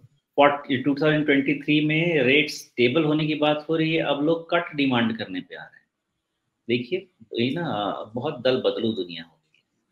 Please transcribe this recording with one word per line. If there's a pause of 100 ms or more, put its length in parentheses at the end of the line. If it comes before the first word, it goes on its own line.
(360)
फोर्टी,
टू
थाउजेंड
ट्वेंटी
थ्री
में
रेट
stable
होने
की
बात
हो
रही
है,
अब
लोग
cut
demand
करने
पे
आ
रहे
हैं। (800)
देखिए, (320)
ये
ना (220)
बहुत
दल
बदलू
दुनिया
हो
गई
है। (280)